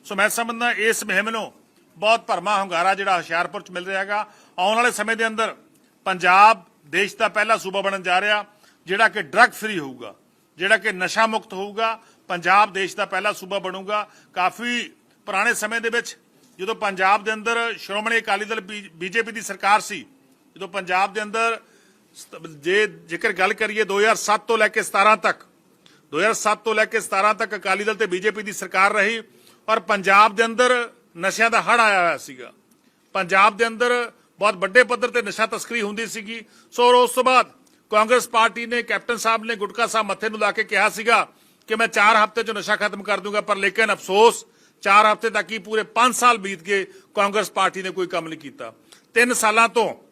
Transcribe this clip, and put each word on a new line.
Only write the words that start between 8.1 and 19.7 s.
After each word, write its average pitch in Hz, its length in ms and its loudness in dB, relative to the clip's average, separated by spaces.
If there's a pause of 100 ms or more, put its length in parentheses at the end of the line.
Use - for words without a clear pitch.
ਰਿਹਾ, 208 240 0 (400)
ਜਿਹੜਾ 202 240 2
ਕਿ 196 120 -4
ਡਰੱਗ 196 280 4
ਫ੍ਰੀ 208 300 -6
ਹੋਊਗਾ, 120 360 -12 (420)
ਜਿਹੜਾ 196 200 2
ਕਿ 208 140 -4
ਨਸ਼ਾ 185 360 -2
ਮੁਕਤ 220 260 -6
ਹੋਊਗਾ। 208 460 -6 (280)
ਪੰਜਾਬ 185 460 2
ਦੇਸ਼ 190 220 -4
ਦਾ 202 100 -2
ਪਹਿਲਾ 196 280 -4
ਸੂਬਾ 190 260 -8
ਬਣੂਗਾ। 190 500 -6 (240)
ਕਾਫੀ 208 580 -4 (340)
ਪੁਰਾਣੇ 208 280 0
ਸਮੇਂ 214 280 -4
ਦੇ 226 80 -4
ਵਿੱਚ 233 280 -6 (420)
ਜਦੋਂ 202 160 -4
ਪੰਜਾਬ 196 480 0
ਦੇ 220 100 -2
ਅੰਦਰ 226 440 -4
ਸ਼੍ਰੋਮਣੀ 214 400 -4
ਅਕਾਲੀ 214 280 -2
ਦਲ, 220 160 -6
ਬੀ-, 202 320 -16
ਬੀਜੇਪੀ 214 380 -4
ਦੀ 214 100 -10
ਸਰਕਾਰ 196 400 0